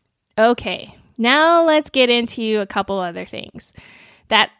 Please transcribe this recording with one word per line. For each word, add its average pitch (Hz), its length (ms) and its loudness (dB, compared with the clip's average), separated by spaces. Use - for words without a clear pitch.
Okay, 220 580 -2
now 311 480 4
let's 302 240 0
get 254 200 2
into 233 520 -2
a 190 40 -6
couple 196 320 -6
other 180 280 -8
things - 480 -18
that 220 180 2